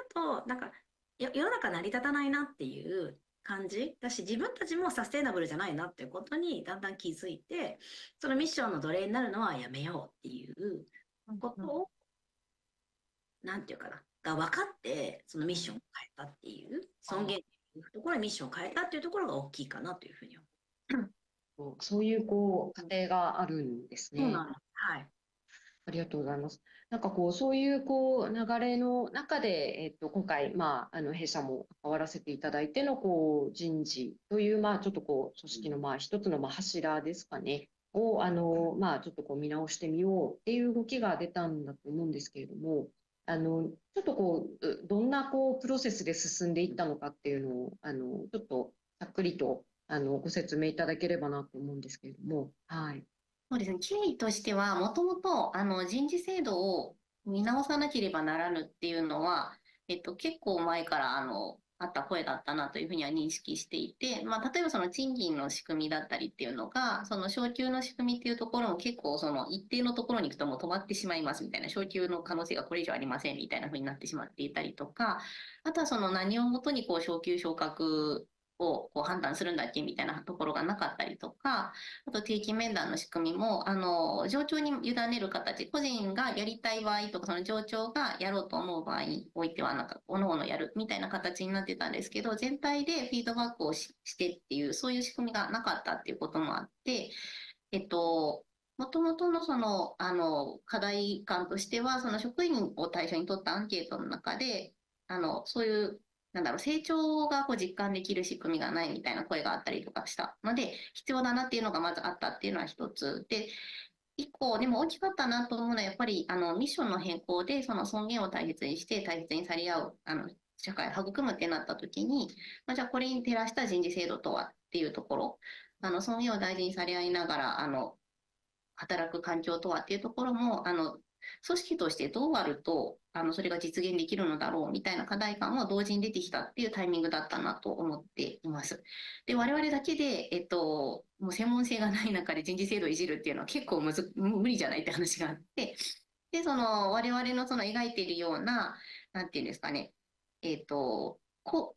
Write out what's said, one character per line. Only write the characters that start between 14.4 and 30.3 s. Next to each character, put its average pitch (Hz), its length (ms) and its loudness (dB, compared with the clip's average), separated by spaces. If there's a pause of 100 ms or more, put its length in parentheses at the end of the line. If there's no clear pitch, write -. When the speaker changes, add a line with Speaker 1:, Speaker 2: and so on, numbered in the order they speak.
Speaker 1:
か - 160 0
っ - 180 -8
て、 - 460 -4
そ - 100 -10
の 156 80 -2
ミ 175 100 0
ッ - 20 -2
シ 170 120 -4
ョ - 40 -8
ン 220 40 -10
を - 20 -12 (360)
変 143 100 -12
え - 20 -12
た 143 60 -18
っ - 80 -20
て - 80 -16
い - 160 -14
う、 294 160 -6 (260)
Speaker 2:
あ - 60 -6
ー。 190 40 0
Speaker 1:
尊 202 100 0
厳 202 100 0
っ - 20 -4 (340)
て 156 60 -16
い - 20 -16
う - 100 -20
と 214 100 -12
こ 330 80 -4
ろ 339 60 2
に 226 60 0
ミ 214 80 -2
ッ - 20 -6
シ - 100 -6
ョ 139 40 -6
ン 127 40 -8
を - 20 -14
変 - 200 -6
え - 20 -12
た 349 100 0
っ 359 60 -4
て 330 80 -6
い - 20 -4
う - 20 -8
と 339 100 -6
こ 403 80 -2
ろ 349 80 0
が - 100 -2
大 139 140 -6
き - 120 -8
い - 60 -12
か - 120 -8
な 180 140 -6
と - 120 -18
い - 40 -20
う - 20 -20
ふ - 100 -20
う - 20 -18
に - 120 -20
思 - 80 -20 (580)
う。 - 80 -10 (460)
Speaker 3:
そ 143 220 -10
う、 - 40 -10
そ 208 160 0
う 214 60 4
い 220 100 4
う、 220 100 2
こ 202 460 2
う、 - 20 -12
過 175 100 -14
程 185 240 0
が 175 340 2
あ 180 40 2
る 151 180 -2
ん 123 240 -6
で - 100 -14
す - 180 -10
ね。 147 60 2
Speaker 1:
そ 269 60 4
う 220 40 4
な 151 140 0
ん - 20 -12
で 139 60 -8
す。 - 80 -18 (120)
は 160 240 -2
い。 143 100 -12 (800)
Speaker 3:
あ - 60 -8
り 165 80 -2
が 165 60 -2
と 151 120 -4
う 147 40 0
ご 135 60 -2
ざ 143 80 0
い - 20 -2
ま 147 120 -4
す。 - 120 -18 (280)
な 233 100 -2
ん - 20 -10
か、 196 100 2
こ 175 160 4
う、 175 60 4
そ 262 160 2
う 269 80 4
い 277 160 6
う、 269 100 2
こ 262 480 4
う、 - 20 0
流 226 260 2
れ 247 180 2
の 247 320 2
中 294 300 0
で、 160 440 0
え 160 40 -2
っ 151 100 -10
と、 156 120 -4
今 196 160 0
回、 147 300 2